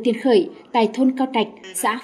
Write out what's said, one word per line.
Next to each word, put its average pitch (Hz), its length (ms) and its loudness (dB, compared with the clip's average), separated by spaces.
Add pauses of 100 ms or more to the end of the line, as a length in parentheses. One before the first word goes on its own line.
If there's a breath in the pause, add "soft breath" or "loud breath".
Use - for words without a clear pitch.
tiền 233 180 2
khởi 220 260 4 (240 loud breath)
tại 226 220 2
thôn 262 240 2
Cao 262 160 -2
Trạch, 220 140 0 (260)
xã 226 300 -4